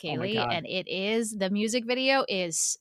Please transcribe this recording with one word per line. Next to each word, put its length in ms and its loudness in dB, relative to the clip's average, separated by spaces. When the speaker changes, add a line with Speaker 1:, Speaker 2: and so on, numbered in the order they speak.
Speaker 1:
Oh 120 -2
my 100 -2
Speaker 2:
Kaylee. 80 -2
Speaker 1:
God. 180 0
Speaker 2:
And 140 -2
it 220 -4
is, 500 0
the 120 0
music 360 0
video 420 4
is 520 -2